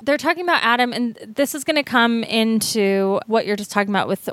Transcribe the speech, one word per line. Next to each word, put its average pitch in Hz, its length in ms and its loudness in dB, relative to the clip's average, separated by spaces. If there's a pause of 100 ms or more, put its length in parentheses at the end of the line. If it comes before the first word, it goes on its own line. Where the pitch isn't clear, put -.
they're 285 120 2
talking 330 260 -2
about 349 200 2
Adam, 240 320 2
and 233 280 -4
this 262 320 -2
is 277 100 -8
gonna 302 200 0
come 233 400 2
into 202 1000 2
what 220 180 2
you're 208 120 -2
just 202 140 -10
talking 202 200 0
about 190 180 0
with - 240 -4